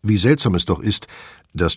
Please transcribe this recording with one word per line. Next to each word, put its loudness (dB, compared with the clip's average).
Wie 0
seltsam 2
es 0
doch -4
ist, -2
dass -2